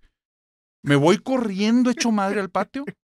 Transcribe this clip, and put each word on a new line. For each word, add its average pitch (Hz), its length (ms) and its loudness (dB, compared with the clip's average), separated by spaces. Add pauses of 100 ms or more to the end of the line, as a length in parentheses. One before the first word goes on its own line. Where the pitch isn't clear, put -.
(840)
Me 143 120 2
voy 160 200 4
corriendo 233 720 0
hecho 233 240 -2
madre 202 280 -2
al 190 100 -6
patio. 233 340 -6 (240)